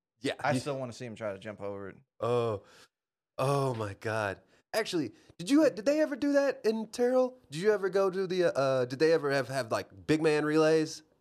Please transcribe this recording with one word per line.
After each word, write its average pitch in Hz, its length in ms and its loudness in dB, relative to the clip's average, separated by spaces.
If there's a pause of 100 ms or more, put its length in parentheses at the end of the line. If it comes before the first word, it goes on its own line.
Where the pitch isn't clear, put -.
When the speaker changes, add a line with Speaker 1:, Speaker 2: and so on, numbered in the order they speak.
(200)
Speaker 1:
Yeah, 135 180 -4
Speaker 2:
I 143 140 -2
Speaker 1:
you 127 80 0
Speaker 2:
still 139 180 -6
wanna 127 140 -10
see 127 140 -14
him 110 100 -12
try 107 160 -6
to 98 60 -12
jump 101 240 -14
over 101 260 -8
it. - 80 -16 (240)
Speaker 1:
Oh, 117 400 0 (800)
oh 139 360 0
my 104 260 -6
God. 107 360 -2 (380)
Actually, 175 380 -2 (260)
did 175 120 -10
you, 294 200 6
did 208 160 -6
they 294 160 4
ever 285 120 -2
do 285 200 0
that 277 320 0
in 220 220 -2
Terrell? 254 500 0 (120)
Did 151 120 -8
you 214 100 4
ever 196 160 0
go 196 220 2
to 190 160 -2
the, 175 300 2
uh, 131 280 2
did 127 140 -4
they 156 160 4
ever 147 180 2
have, 135 160 0
have, 127 240 -6
like, 101 160 -2 (180)
big 156 140 4
man 151 240 2
relays 156 580 2 (180)